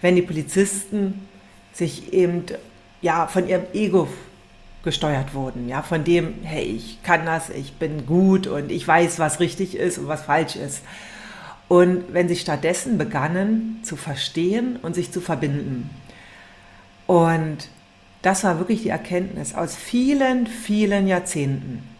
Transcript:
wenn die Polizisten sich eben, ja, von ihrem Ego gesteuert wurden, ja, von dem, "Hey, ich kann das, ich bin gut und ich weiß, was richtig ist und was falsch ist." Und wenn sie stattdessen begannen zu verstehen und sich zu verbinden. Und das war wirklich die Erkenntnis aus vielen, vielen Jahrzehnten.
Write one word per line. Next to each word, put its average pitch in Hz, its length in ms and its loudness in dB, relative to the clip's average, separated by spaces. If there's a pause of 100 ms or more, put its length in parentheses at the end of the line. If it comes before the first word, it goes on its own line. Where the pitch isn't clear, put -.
wenn 180 120 6
die 175 60 6
Polizisten 190 1040 -2 (460)
sich - 400 -6
eben, 175 320 2 (560)
ja, 170 260 2
von 180 220 0
ihrem 180 240 0
Ego 190 340 2 (760)
gesteuert 143 500 -2
wurden, 127 340 -6
ja, 131 140 -4
von 156 240 -2
dem, 170 380 2
"Hey, 156 220 -4
ich - 380 -8
kann 170 220 2
das, 160 240 -2
ich - 300 -10
bin 151 260 -4
gut 185 420 6
und 143 240 -4
ich 131 160 -4
weiß, 170 320 4
was 156 220 0
richtig 180 360 -2
ist 175 200 -2
und 143 100 -8
was 147 180 -6
falsch 165 320 0
ist." 139 260 -8 (880)
Und 180 440 6
wenn 175 160 2
sie 170 80 0
stattdessen 165 600 0
begannen 185 840 0
zu - 140 -8
verstehen 185 800 -2
und 170 180 -6
sich 175 160 -4
zu 180 120 -4
verbinden. 139 680 -4 (1200)
Und 165 640 2 (500)
das 190 240 2
war 175 140 2
wirklich 214 240 0
die - 80 -2
Erkenntnis 180 640 -4
aus 165 200 -4
vielen, 254 720 2
vielen 202 600 2
Jahrzehnten. 139 760 -2 (180)